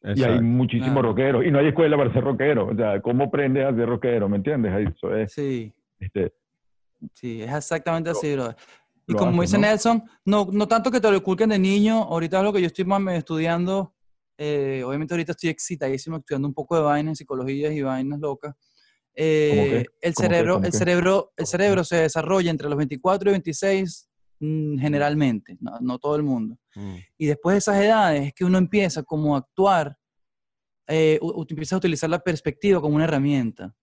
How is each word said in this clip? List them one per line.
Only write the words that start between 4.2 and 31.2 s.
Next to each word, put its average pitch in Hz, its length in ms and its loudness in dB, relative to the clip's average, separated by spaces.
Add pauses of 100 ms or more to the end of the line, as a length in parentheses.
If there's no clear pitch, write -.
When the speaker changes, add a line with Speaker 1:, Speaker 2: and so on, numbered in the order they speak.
Speaker 1:
¿Me 104 80 0
entiendes? 110 360 -2
Ahí 104 120 0 (100)
eso 92 220 -6
es, 107 160 -4
Speaker 3:
Sí. 127 420 -6 (240)
Speaker 1:
este, 95 340 -4 (840)
Speaker 3:
Sí, 113 280 -12
es 120 120 -8
exactamente 165 560 -4
Speaker 1:
lo, 143 80 -2
Speaker 3:
así, 147 160 -2
brother. 120 220 -4 (500)
Y - 60 -4
Speaker 1:
lo 104 60 0
Speaker 3:
como 180 120 2
Speaker 1:
hace, 175 120 2
Speaker 3:
dice 180 160 2
Speaker 1:
¿no? 202 40 4
Speaker 3:
Nelson, 214 400 4 (220)
no, 202 280 2
no 208 160 2
tanto 226 220 2
que 240 100 0
te 220 100 4
lo 196 60 6
inculquen 190 340 2
de 208 80 2
niño, 208 440 4
ahorita 165 360 -2
es 190 60 2
lo 208 80 2
que 196 80 2
yo 175 60 2
estoy 180 180 -4
más 196 160 0
me-, 190 160 -2
estudiando, 170 760 -2 (460)
eh, 139 460 -4
obviamente 147 280 -6
ahorita 170 180 -4
estoy 165 180 -4
excitadísimo 151 680 -6
estudiando 139 280 -4
un 135 80 -6
poco 156 220 -4
de 160 60 2
vainas, 147 360 0
psicologías 139 540 -4
y 147 100 -4
vainas 135 380 -4
locas. 143 340 -8 (600)
Eh, 156 360 2
Speaker 1:
¿Cómo 143 140 4
qué? 139 140 2
Speaker 3:
el 160 360 -4
Speaker 1:
¿Cómo 180 140 0
qué? 175 60 2
Speaker 3:
cerebro, 170 200 2
Speaker 1:
¿Cómo 190 120 0
Speaker 3:
el 180 40 0
Speaker 1:
qué? 214 80 -2
Speaker 3:
cerebro, 180 340 2
el 196 120 4
Speaker 1:
¿Cómo - 120 -18
qué? 170 100 -4
Speaker 3:
cerebro 185 380 2
se 175 120 -2
desarrolla 165 560 2
entre 147 160 -4
los 143 100 -2
veinticuatro 185 520 0
y - 20 4
veintiséis, 190 760 -2 (300)
mm, 151 400 -4
generalmente, 143 840 0
no, 117 200 -12
no 127 180 -4
todo 147 160 -2
el 151 80 0
mundo. 120 340 -4 (200)
Speaker 2:
Mm. 101 180 -12 (240)
Speaker 3:
Y 156 80 -4
después 147 280 0
de 202 40 4
esas 196 240 2
edades 185 460 2
es 135 60 -10
que 185 100 -4
uno 185 140 4
empieza 185 440 0
como 151 320 0
a 139 40 0
actuar, 165 600 0 (880)
eh, 156 340 4